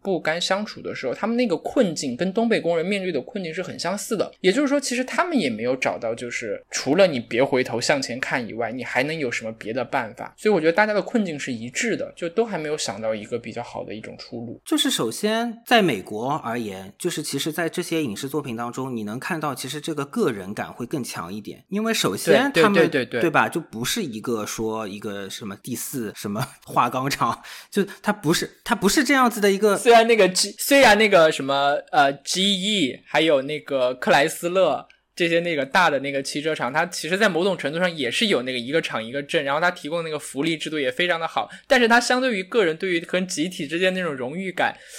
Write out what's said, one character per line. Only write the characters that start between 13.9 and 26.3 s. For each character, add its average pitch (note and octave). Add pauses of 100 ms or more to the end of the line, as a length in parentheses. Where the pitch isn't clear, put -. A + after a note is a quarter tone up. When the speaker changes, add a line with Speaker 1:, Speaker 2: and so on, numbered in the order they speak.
Speaker 1:
一 G#2+
种 -
出 A#2
路。 -
Speaker 2:
就 D#4
是 D4
首 A#2+
先 A3+
在 A#3
美 B2+
国 A2+
而 A#2
言， G2
就 F3
是 D#3+
其 C#3
实 D3+
在 E3
这 F3
些 D#3+
影 A2
视 C3
作 D3
品 B2+
当 A#2+
中， C3
你 A2
能 G#2+
看 E3+
到 D3
其 -
实 C#3+
这 D#3
个 C#3+
个 E3+
人 G2
感 G#2+
会 B2
更 B2+
强 F2+
一 G#2+
点。 -
因 G3+
为 A3+
首 -
先 B3
他 D#3
们， D3+
Speaker 1:
对， E3
对， -
对， C3
对， -
对。 B2
Speaker 2:
对 E3+
吧， B2+
就 E3
不 A2+
是 A3+
一 A2
个 A2
说 A2 (100)
一 G2+
个 G2
什 -
么 G2+
第 B2
四 A#2
什 -
么 G#2 (140)